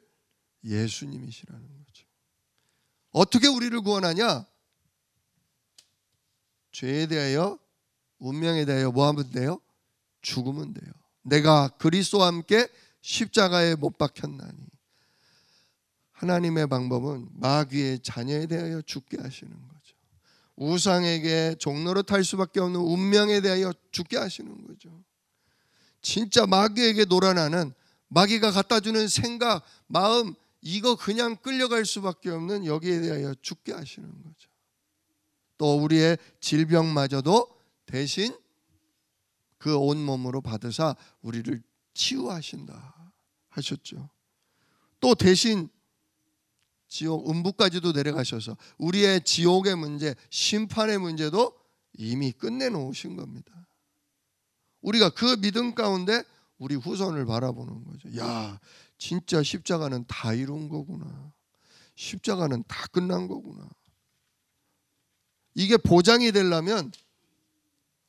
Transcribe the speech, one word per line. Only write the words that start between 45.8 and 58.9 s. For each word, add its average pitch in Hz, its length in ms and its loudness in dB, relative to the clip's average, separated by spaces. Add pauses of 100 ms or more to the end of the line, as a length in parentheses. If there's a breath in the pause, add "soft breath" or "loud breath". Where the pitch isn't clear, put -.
지옥 160 420 -4
음부까지도 175 600 2
내려가셔서 131 640 -2 (220 loud breath)
우리의 190 460 4
지옥의 185 520 4
문제, 147 380 -4 (160 soft breath)
심판의 214 680 0
문제도 170 580 0 (380)
이미 123 380 -4
끝내놓으신 220 840 -6
겁니다. - 500 -18 (1160)
우리가 208 300 4
그 240 300 0
믿음 220 340 -2
가운데 202 500 0 (340 soft breath)
우리 135 160 -6
후손을 165 500 -4
바라보는 120 600 -6
거죠. 117 320 -16
"야, 110 440 -8 (380 soft breath)